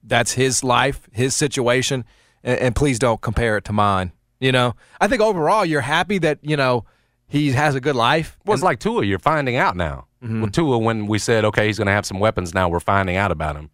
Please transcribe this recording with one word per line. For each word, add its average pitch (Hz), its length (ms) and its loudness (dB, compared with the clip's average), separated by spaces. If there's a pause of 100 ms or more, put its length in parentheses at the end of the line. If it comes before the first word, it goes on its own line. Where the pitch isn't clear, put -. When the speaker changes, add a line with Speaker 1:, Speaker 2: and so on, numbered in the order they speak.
Speaker 1:
that's 117 300 0
his 131 300 0
life, 127 480 0
his 123 240 -2
situation, 127 720 -2 (380)
and, 123 160 -2
and 120 160 0
please 139 240 0
don't 117 220 0
compare 113 360 0
it - 80 -6
to 104 80 -6
mine. 98 380 2 (280)
You 131 120 0
know, 123 240 0 (260)
I 202 60 4
think 220 140 0
overall 196 440 2
you're 151 160 0
happy 170 380 0
that, 151 220 0
you 147 160 -2
know, 127 280 0 (420)
he 143 260 0
has 147 220 2
a 131 60 -4
good 139 140 0
life. 139 500 0
Speaker 2:
Well, 208 80 0
it's 156 80 0
Speaker 1:
And 180 40 0
Speaker 2:
like 156 140 2
Tua, 220 240 -2
you're 196 160 0
finding 143 360 0
out 151 200 0
now. 73 300 -6 (180)
Speaker 1:
Mm-hmm. 110 180 -4
Speaker 2:
With 107 120 -2
Tua, 147 260 2
when 113 280 0
we 104 120 0
said, 110 260 2
"Okay, 107 220 0
he's 104 100 -2
gonna 101 140 0
have 101 140 0
some 95 140 -8
weapons 95 340 0
now," 92 140 2
we're 85 120 0
finding 95 360 0
out 98 160 0
about 78 240 -4
him. 76 180 -14